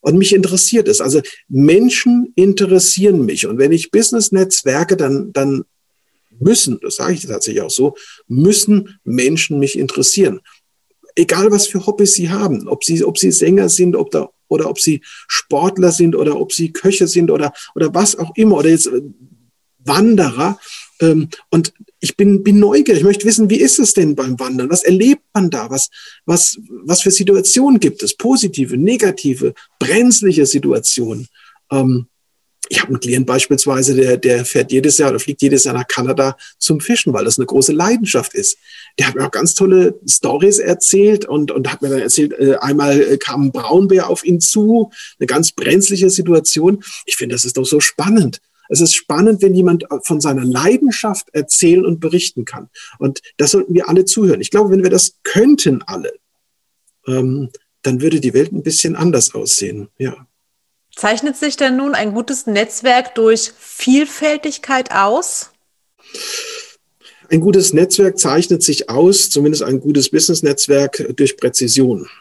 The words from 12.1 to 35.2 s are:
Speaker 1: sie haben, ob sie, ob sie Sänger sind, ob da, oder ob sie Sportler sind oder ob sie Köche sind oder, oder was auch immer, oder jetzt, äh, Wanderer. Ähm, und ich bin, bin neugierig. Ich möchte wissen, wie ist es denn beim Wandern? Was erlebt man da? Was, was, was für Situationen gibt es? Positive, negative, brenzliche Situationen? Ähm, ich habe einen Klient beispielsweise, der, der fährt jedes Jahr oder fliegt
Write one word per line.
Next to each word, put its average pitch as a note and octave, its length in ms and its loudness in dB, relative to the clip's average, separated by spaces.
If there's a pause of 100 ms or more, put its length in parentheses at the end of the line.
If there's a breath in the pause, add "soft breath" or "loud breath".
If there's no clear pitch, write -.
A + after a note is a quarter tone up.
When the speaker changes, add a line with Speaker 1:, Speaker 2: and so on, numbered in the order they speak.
Speaker 1:
sie F3 140 -4
haben, F#3+ 380 -4
ob - 160 -6
sie, E3 220 -2
ob - 120 -4
sie F#3 140 2
Sänger F#3+ 380 2
sind, F3+ 260 2
ob - 160 -4
da, D#3 180 -4 (200)
oder D#3 200 -2
ob - 80 -8
sie D#3 220 -2 (300 loud breath)
Sportler F3+ 640 0
sind E3 240 2
oder D3 200 0
ob - 140 -4
sie E3 220 -4
Köche F#3+ 340 0
sind E3+ 240 0
oder, D3 220 -2 (200 loud breath)
oder D#3 200 -2
was F#3+ 240 0
auch E3 180 -10
immer, G#3+ 220 4
oder D3+ 120 2
jetzt, D#3+ 180 2
äh, B2 140 -4 (840)
Wanderer. E3+ 760 2 (420 loud breath)
Ähm, D#3+ 280 2 (200 loud breath)
und E3 240 -2 (260)
ich - 180 -8
bin, G3+ 260 4
bin G#3 160 4
neugierig. G#3 400 4
Ich D#3 60 2
möchte G3+ 200 2
wissen, A3 240 2
wie A3+ 100 2
ist C4+ 200 2
es B3+ 140 2
denn D#3 220 2
beim B2+ 240 -6
Wandern? B2+ 300 -6
Was - 140 -2
erlebt G#3+ 400 2 (100)
man F#3+ 160 0
da? A#2 200 -6
Was, C3+ 200 -4 (360 loud breath)
was, - 320 0 (260)
was E3+ 180 0
für G3 100 2
Situationen G3+ 680 2
gibt - 240 -2
es? C#3 120 -6
Positive, F3 640 -2
negative, D3+ 760 -2 (260 soft breath)
brenzliche F#3 680 2
Situationen? B2 840 -4 (440 soft breath)
Ähm, C3 360 0 (640)
ich - 100 -2
habe - 100 -4
einen C3 120 -4
Klient B2 240 -2
beispielsweise, C3 680 0
der, B2+ 220 2
der B2 300 0
fährt C3+ 260 -2
jedes C3+ 260 2
Jahr C#3+ 120 2
oder A2+ 100 -4
fliegt - 220 -8